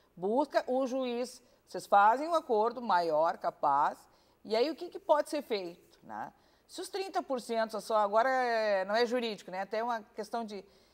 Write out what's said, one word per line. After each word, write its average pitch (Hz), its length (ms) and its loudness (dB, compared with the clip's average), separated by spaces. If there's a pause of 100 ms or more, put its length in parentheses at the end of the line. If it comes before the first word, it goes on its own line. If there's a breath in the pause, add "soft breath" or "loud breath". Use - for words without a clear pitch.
(160 soft breath)
busca 254 520 0
o 262 200 0
juiz, 247 540 -6 (260 soft breath)
vocês - 180 -10
fazem 226 420 6
um 349 80 -4
acordo 240 460 0
maior, 175 560 2
capaz, 156 600 0 (460 soft breath)
e 214 120 -4
aí 247 140 2
o 302 60 -6
que 349 140 -12
que 370 100 -12
pode 302 300 2
ser 294 120 -2
feito, 180 600 -8
né? 110 300 -12 (340 soft breath)
Se - 140 -14
os 381 80 -12
trinta 381 340 -6
por 262 160 -4
cento 220 400 -4
só, 220 180 -2
agora 214 320 4
é, 226 540 0
não 196 100 -4
é 240 120 4
jurídico, 226 440 -4
né? 185 120 -6
Até 214 200 -4
uma 233 200 -4 (140)
questão 233 280 -6
de, 208 220 -12 (280 soft breath)